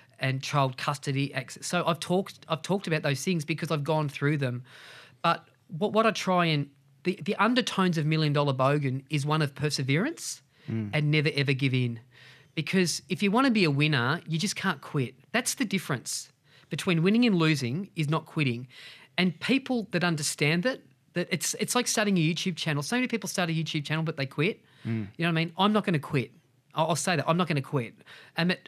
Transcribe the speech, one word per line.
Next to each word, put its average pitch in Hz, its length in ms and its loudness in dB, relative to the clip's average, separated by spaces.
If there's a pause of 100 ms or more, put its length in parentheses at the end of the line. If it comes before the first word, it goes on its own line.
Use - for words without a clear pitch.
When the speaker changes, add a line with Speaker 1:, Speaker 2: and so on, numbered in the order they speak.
(180)
Speaker 1:
and 135 240 -2
child 135 340 0
custody 139 560 -4
access. 131 340 -10
So 175 200 0
I've 165 140 0
talked, - 480 -2
I've 160 120 -4
talked 196 260 -4
about 160 140 0
those 143 240 -2
things 170 220 -2
because 160 240 -4
I've 147 140 -2
gone 156 260 0
through 147 280 0
them. 123 240 -4 (600)
But - 260 0 (200)
what, 175 260 -2
what 220 100 4
I 220 60 4
try 180 360 2
and, 147 220 2 (360)
the, 180 180 -2
the 196 140 -2
undertones 196 600 2
of 156 80 0
Million 156 300 2
Dollar 143 180 2
Bogan 135 560 0
is 147 160 -2
one 156 160 0
of 143 140 0
perseverance 147 880 -2 (280)
Speaker 2:
Mm. 110 220 -2
Speaker 1:
and 151 180 2
never, 156 240 4
ever 139 200 2
give 131 180 0
in. 120 280 0 (540)
Because 175 540 0
if 185 140 -4
you 202 80 4
wanna 262 200 4
be 208 140 4
a 156 60 4
winner, 143 580 2
you 160 100 -2
just 196 160 -2
can't 185 280 -4
quit. 131 320 -4 (180)
That's 247 220 -2
the 269 100 -2
difference - 680 -4 (380)
between 165 340 0
winning 214 220 4
and 214 120 4
losing 160 600 2
is 147 140 0
not 156 160 0
quitting. 127 420 -2 (480)
And 180 240 0
people 254 520 0
that 175 120 0
understand 156 600 0
that, - 180 -4 (320)
that 180 160 -2
it's, - 240 -2
it's - 200 -2
like 247 140 0
starting 208 300 2
a - 20 4
YouTube 165 360 0
channel. 147 260 -2
So 143 140 -6
many 247 120 0
people 226 200 -4
start 180 200 -2
a 165 40 -2
YouTube 160 320 -4
channel, 160 200 -2
but 160 120 -4
they 135 100 -4
quit. 156 340 -2 (260)
Speaker 2:
Mm. 113 300 -4
Speaker 1:
You 165 80 -4
know 170 80 2
what 160 80 2
I 165 40 0
mean? 165 140 -6
I'm 202 140 4
not 208 120 2
gonna 170 140 2
quit. 139 320 -4 (440)
I'll, 160 160 0
I'll 165 60 0
say 180 200 0
that. - 120 0
I'm 165 80 2
not 175 120 2
gonna 147 120 0
quit. 123 340 -4 (420)
I'm 175 160 2
at, - 160 -6